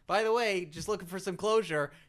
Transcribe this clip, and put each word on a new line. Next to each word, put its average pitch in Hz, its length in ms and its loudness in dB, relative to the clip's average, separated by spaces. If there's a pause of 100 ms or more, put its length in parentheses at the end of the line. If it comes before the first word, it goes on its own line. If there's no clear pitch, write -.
by 196 160 2
the 220 100 2
way, 208 340 2
just 160 220 -10
looking 196 200 -4
for 180 100 -8
some 185 180 -4
closure. 170 540 2 (200)